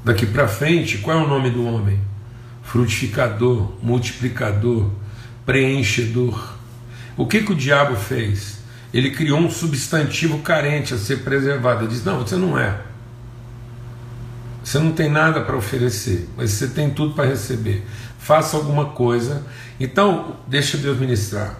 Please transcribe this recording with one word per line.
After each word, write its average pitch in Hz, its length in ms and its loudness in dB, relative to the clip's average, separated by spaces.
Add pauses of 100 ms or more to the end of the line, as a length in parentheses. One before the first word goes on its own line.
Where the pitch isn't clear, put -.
Daqui 113 220 4
pra 117 240 2
frente, 156 480 2
qual 160 200 2
é 160 60 4
o 147 60 2
nome 131 200 2
do 120 160 0
homem? 101 320 2 (640)
Frutificador, 117 1080 2 (100)
multiplicador, 113 1080 0 (560)
preenchedor. 123 1120 2 (580)
O - 80 0
que 214 160 2
que 208 100 -2
o 180 40 2
diabo 143 420 4
fez? 104 600 -2 (340)
Ele 131 180 2
criou 151 280 2
um 170 120 4
substantivo 151 880 0
carente 147 540 0
a 123 40 -2
ser 123 200 -2
preservado. 131 680 0
Ele 110 60 -2
diz: 117 160 -4
"Não, 180 140 0
você 123 180 -2
não 175 200 2
é. 104 220 0 (1800)
Você - 160 -2
não 160 140 2
tem 156 160 2
nada 156 320 4
pra - 160 -2
oferecer, 110 800 0
mas 117 140 0
você 123 160 0
tem 147 240 0
tudo 151 220 0
pra 147 120 2
receber. 110 600 0 (320)
Faça 156 380 4
alguma 147 300 2
coisa." 123 600 0 (320)
Então, 165 600 2 (100)
deixa 139 300 0
Deus 139 200 0
ministrar. 104 640 0